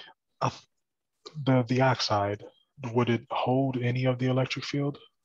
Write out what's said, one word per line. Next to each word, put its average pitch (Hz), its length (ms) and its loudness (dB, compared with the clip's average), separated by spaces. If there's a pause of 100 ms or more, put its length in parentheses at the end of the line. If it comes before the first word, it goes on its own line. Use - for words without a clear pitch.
(420)
uh, - 80 0 (920)
the, 127 220 4
the 123 140 2
oxide, 104 640 2 (480)
would 120 180 2
it 113 220 0
hold 131 460 0
any 123 260 -2
of 127 160 0
the 127 60 0
electric 131 380 0
field 143 320 -2 (280)